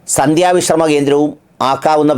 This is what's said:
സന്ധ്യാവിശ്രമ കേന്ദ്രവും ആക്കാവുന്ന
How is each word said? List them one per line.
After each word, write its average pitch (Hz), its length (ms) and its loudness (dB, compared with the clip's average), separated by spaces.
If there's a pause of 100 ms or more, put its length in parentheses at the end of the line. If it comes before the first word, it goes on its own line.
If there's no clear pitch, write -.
(140)
സന്ധ്യാവിശ്രമ 160 760 0
കേന്ദ്രവും 143 380 0 (380)
ആക്കാവുന്ന 151 500 0